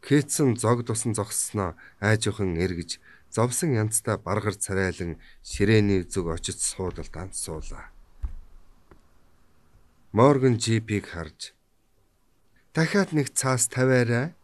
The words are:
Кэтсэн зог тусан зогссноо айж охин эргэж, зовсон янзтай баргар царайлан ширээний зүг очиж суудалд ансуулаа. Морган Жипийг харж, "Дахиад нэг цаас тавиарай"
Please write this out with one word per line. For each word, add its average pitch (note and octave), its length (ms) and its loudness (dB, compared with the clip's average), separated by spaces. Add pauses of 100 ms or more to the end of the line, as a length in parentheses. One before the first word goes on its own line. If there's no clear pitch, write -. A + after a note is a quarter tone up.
Кэтсэн C#3+ 560 2
зог A#2+ 240 2
тусан A2 320 -2
зогссноо G2+ 560 -2 (240)
айж G#2+ 320 2
охин G2 320 -2
эргэж, F2 400 -4 (320)
зовсон B2 400 0
янзтай A2 480 -2
баргар G#2 320 -2
царайлан F#2 640 -4 (240)
ширээний G2+ 640 2
зүг F2 240 -4
очиж E2 320 -6
суудалд E2+ 560 -6
ансуулаа. D#2+ 720 -12 (2250)
Морган B2+ 480 4
Жипийг A2 480 0
харж, - 480 -12 (1160)
"Дахиад E3+ 420 2
нэг C#3+ 160 -2
цаас C3 320 0
тавиарай" B2+ 800 2